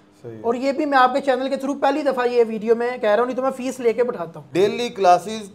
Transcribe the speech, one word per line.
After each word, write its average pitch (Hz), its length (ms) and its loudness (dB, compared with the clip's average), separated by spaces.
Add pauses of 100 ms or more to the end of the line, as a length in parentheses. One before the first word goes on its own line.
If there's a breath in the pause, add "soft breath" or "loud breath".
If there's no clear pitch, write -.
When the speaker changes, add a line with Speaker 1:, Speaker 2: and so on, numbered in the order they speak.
(240 soft breath)
Speaker 1:
सही 120 80 -12
है। 110 100 -14
Speaker 2:
और - 140 0
ये 269 160 -2
भी 285 140 -2
मैं 277 120 2
आपके 254 220 4
चैनल 262 300 0
के 269 80 -2
through 269 240 -4
पहली 285 220 2
दफ़ा 247 200 0
ये 240 200 2
वीडियो 226 320 0
में 240 260 -4
कह 220 60 0
रहा 208 100 4
हूँ, 233 80 2
नहीं 247 100 -6
तो 247 60 -4
मैं 262 100 0
फ़ीस 254 280 -8
लेके 233 240 0
बैठाता 170 360 -6
हूँ। 143 140 -20
Speaker 1:
डेली 226 360 0
क्लासेज 196 640 2